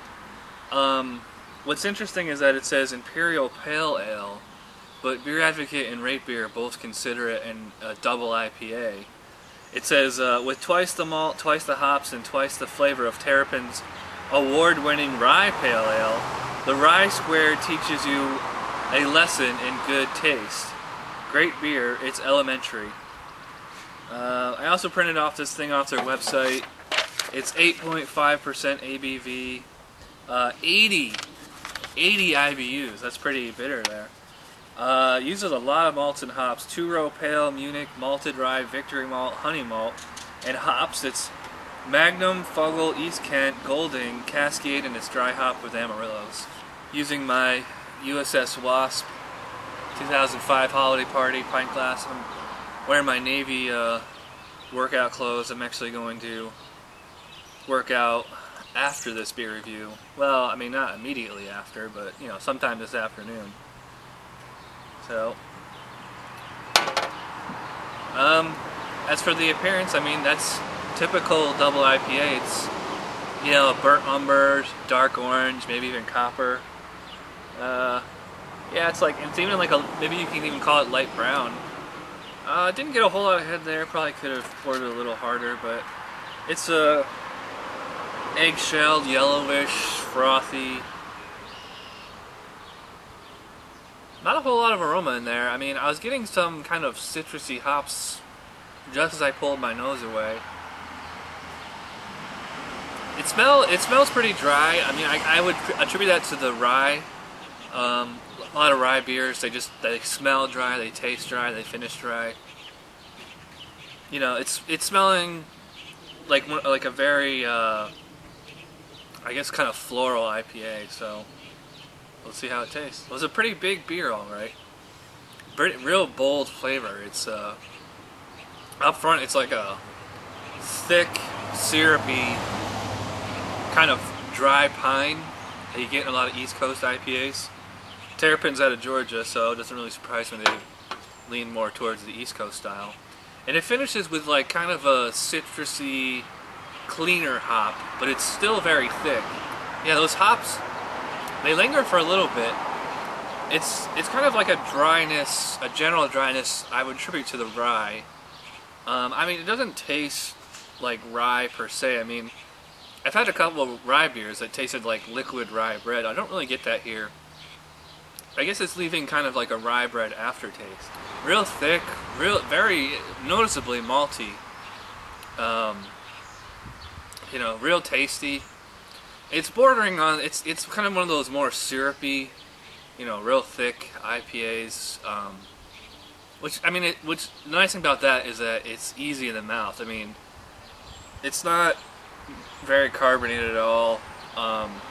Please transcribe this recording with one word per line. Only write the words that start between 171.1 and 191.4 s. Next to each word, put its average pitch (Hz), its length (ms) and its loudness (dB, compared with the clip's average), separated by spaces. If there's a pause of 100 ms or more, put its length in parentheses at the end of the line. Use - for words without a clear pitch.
Real 196 160 6
thick, 165 400 2 (340)
real, 180 260 2
very 160 500 2 (340)
noticeably 143 540 0
malty. 123 500 0 (1080)
Um, 113 420 -2 (1500)
you 131 80 -6
know, 113 160 -2
real 160 240 4
tasty. 139 600 -2 (920)
It's 156 180 -2
bordering 226 480 6
on, 156 220 4
it's, - 260 -4
it's - 180 -4
kind 208 220 -2
of 202 80 0
one 185 80 4
of 175 60 0
those 147 200 2
more 135 220 0
syrupy, 139 800 -2 (640)
you 123 80 -12
know, 107 160 -6
real 123 220 4
thick - 480 -6 (120)
I 117 180 -4
P 117 260 -8
As. 113 580 -8
Um, 101 340 -8 (1000)
which, 151 240 -8
I 170 80 2
mean, 180 140 0
it, 170 200 -2
which, 160 240 -4 (160)
the 147 60 -12
nice 185 220 4
thing 190 80 -6
about 143 220 4
that 131 240 4
is 117 120 -8
that 113 260 -2
it's - 320 -8
easy 135 320 -4
in 113 60 -4
the 110 80 -6
mouth. 107 380 -4
I 117 40 -8
mean, 110 300 -8 (1120)
it's - 180 -4